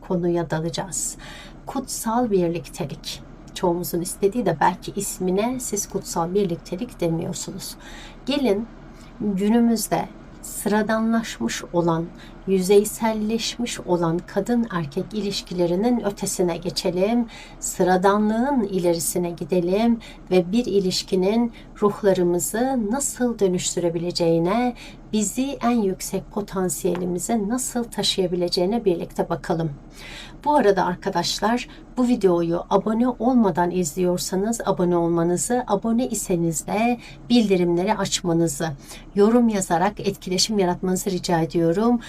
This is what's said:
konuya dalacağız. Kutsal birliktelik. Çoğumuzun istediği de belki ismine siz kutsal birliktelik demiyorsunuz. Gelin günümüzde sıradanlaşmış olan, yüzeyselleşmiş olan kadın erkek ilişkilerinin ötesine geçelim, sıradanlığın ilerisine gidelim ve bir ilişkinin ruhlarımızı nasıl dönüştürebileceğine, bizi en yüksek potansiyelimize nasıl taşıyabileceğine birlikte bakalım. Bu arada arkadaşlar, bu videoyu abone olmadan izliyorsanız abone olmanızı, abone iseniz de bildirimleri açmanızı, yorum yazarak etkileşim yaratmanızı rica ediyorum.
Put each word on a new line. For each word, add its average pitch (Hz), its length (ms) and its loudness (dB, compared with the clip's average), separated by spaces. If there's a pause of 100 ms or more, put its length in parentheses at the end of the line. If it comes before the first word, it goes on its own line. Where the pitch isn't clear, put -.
konuya 175 420 0
dalacağız. 160 680 -4 (480)
Kutsal 233 680 -2
birliktelik. 170 920 -2 (320)
Çoğumuzun 175 480 -2
istediği 196 440 0
de 175 160 0
belki 175 340 0
ismine 202 640 -2
siz - 300 -6
kutsal 175 440 -4
birliktelik 185 680 -4
demiyorsunuz. 170 760 -4 (500)
Gelin 233 420 0 (540)
günümüzde 214 840 2 (360)
sıradanlaşmış 220 1200 -2 (100)
olan, 170 320 2 (420)
yüzeyselleşmiş 214 1300 2
olan 170 480 0
kadın 226 440 0
erkek 175 420 -4
ilişkilerinin 196 920 0
ötesine 196 520 -2
geçelim, 190 680 0 (340)
sıradanlığın 214 1040 2
ilerisine 175 680 0
gidelim 180 720 2 (320)
ve 180 200 4
bir 240 140 2
ilişkinin 196 880 2 (280)
ruhlarımızı 202 1080 2
nasıl 247 480 -2
dönüştürebileceğine, 175 1400 2 (380)
bizi 247 480 -2
en 240 200 2
yüksek 190 500 -4
potansiyelimize 185 1160 -2
nasıl 247 340 -2
taşıyabileceğine 185 1000 0
birlikte 175 440 0
bakalım. 165 420 -2 (720)
Bu 294 120 4
arada 196 300 6
arkadaşlar, 202 840 -2 (300)
bu 247 100 4
videoyu 175 600 4
abone 220 380 2
olmadan 220 640 4
izliyorsanız 180 960 0
abone 175 320 2
olmanızı, 170 680 2
abone 226 400 0
iseniz 170 600 -2
de 233 320 0 (300)
bildirimleri 190 640 4
açmanızı, 170 760 0 (460)
yorum 226 340 6
yazarak 190 500 0
etkileşim 190 600 -2
yaratmanızı 180 520 0
rica 175 280 0
ediyorum. 170 680 2